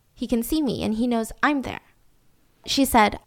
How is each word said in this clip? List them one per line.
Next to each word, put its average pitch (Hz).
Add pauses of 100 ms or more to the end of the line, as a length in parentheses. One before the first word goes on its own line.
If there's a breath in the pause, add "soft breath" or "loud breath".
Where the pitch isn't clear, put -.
(120)
He -
can 233
see 311
me, 190
and 214
he 233
knows 226
I'm 277
there." - (840)
She 269
said, 214